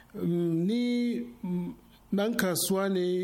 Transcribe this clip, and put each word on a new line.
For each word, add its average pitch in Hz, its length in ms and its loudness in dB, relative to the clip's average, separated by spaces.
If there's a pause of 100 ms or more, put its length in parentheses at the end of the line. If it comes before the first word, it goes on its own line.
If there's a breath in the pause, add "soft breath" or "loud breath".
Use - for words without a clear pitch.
(160 loud breath)
mm, 170 520 0
ni, 240 520 0 (240)
mm, 180 300 -4 (400)
ɗan 202 220 2
kasuwa 190 540 0
ne 185 140 2 (200)